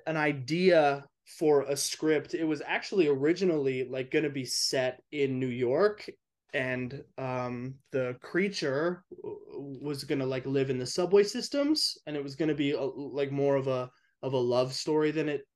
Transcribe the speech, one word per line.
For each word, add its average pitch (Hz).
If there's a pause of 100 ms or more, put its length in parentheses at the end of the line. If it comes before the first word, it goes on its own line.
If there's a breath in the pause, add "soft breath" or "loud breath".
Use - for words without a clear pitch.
an 160
idea 151 (320)
for 147
a 139
script. -
It 175
was 156
actually 180
originally, 143
like, 131
gonna 151
be 135
set -
in 135
New 127 (140)
York, 196 (460)
and, 127 (160)
um, 127 (160)
the 127
creature 175 (160)
w-, 131
was 139
gonna, 139
like, 131
live 135
in 127
the 123
subway 180
systems, 285
and 151
it 143
was 139
gonna 156
be 143
a, 127
like, 139
more 139
of 135
a, 127 (320)
of 135
a 135 (180)
love 135
story 151
than 151
it, 139